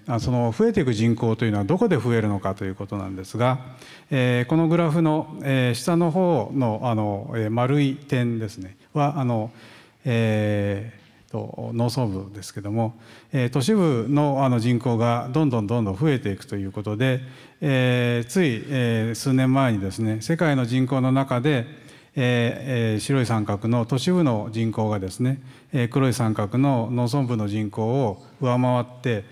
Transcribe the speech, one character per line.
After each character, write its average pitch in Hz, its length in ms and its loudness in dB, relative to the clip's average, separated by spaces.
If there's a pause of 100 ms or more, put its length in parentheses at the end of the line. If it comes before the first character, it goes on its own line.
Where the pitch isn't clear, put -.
あ、 117 140 -2
そ 131 100 -2
の 120 260 0
増 220 120 2
え 226 60 2
て 196 80 2
い 135 40 0
く 123 80 2
人 113 220 2
口 113 200 0
と 117 100 -2
い 110 40 2
う - 20 2
の 104 60 0
は 101 60 0
ど 165 160 0
こ 233 80 2
で 170 100 2
増 117 160 0
え 113 80 2
る 107 60 0
の 101 120 -2
か 95 140 -4
と 98 100 -10
い 95 60 -6
う 95 60 -8
こ 101 100 -10
と 104 120 -8
な 95 100 -8
ん 95 80 -10
で 92 100 -12
す - 140 -8
が、 127 180 2 (540)
え 123 340 2
ー、 - 40 -8
こ 160 80 2
の 165 100 4
グ 165 100 4
ラ 165 140 2
フ 165 100 2
の、 156 400 0
え 131 300 2
ー、 - 20 -2
下 170 240 0
の 170 140 2
方 170 420 0
の、 117 300 0
あ 120 100 0
の、 104 400 -2
え 110 140 -2
ー、 - 20 -2
丸 127 320 2
い 139 140 0
点 123 420 -2
で 110 120 -6
す 92 100 -14
ね、 90 180 -16 (160)
は、 147 260 0
あ 131 60 -2
の、 113 240 -2 (560)
え 107 880 0 (340)
ー、 - 40 -20
と、 113 420 -8
農 117 160 0
村 127 160 -2
部 98 280 -6
で 101 100 -14
す - 100 -16
け 104 80 -10
ど 104 100 -8
も、 113 240 -2 (380)
え 127 140 2
ー、 - 20 -4
都 139 120 0
市 190 120 2
部 147 340 2
の、 143 380 2
あ 160 40 4
の、 123 100 4
人 120 200 2
口 117 180 0
が 120 360 2
ど 156 120 2
ん 139 40 2
ど 120 100 0
ん 101 80 -2
ど 120 140 0
ん 107 40 0
ど 98 60 0
ん 92 60 -6
増 151 140 2
え 127 80 0
て 101 120 -4
い 92 60 -6
く - 80 -18
と 101 100 -8
い 98 100 -6
う 95 60 -8
こ 104 120 -8
と 107 120 -4
で、 127 260 0 (380)
え 123 680 2
ー、 123 40 -14
つ 190 160 2
い、 113 240 0
え 117 440 0
ー、 - 20 -4
数 135 180 0
年 131 200 4
前 131 200 4
に 101 60 0
で 95 100 -2
す 92 100 -6
ね、 110 220 -2
世 165 160 -2
界 156 180 2
の 127 100 0
人 127 220 2
口 131 140 0
の 131 100 2
中 131 300 0
で、 131 240 0 (540)
え 120 760 0
ー、 - 0 -
え - 0 -
ー、 104 40 -2
白 135 220 0
い 117 60 2
三 110 180 0
角 104 220 -2
の 117 180 2
都 131 140 -2
市 180 100 -2
部 180 140 2
の 113 280 0
人 113 200 -2
口 110 180 0
が 104 100 -2
で 95 120 -4
す - 80 -12
ね、 131 200 0 (320)
え 127 140 0
ー、 117 40 -4
黒 135 200 2
い 113 40 0
三 110 200 0
角 104 240 -2
の 127 340 2
農 123 120 0
村 127 200 0
部 120 140 -2
の 107 100 -2
人 104 220 -2
口 110 140 -4
を 120 400 -2 (180)
上 123 160 2
回 123 240 2
っ - 200 -14
て、 110 300 -2